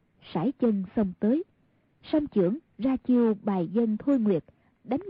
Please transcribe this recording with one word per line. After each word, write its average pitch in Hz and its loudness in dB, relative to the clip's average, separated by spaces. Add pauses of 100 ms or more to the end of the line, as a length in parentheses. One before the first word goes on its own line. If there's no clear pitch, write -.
(340)
sải 208 -2
chân 214 0 (120)
xông 196 0
tới, 262 0 (600)
song 302 -2
chưởng 202 0 (200)
ra 262 -2
chiêu 240 2 (100)
bài 185 -2
dân 214 0
Thôi 277 0
Nguyệt, 202 2 (400)
đánh 269 -4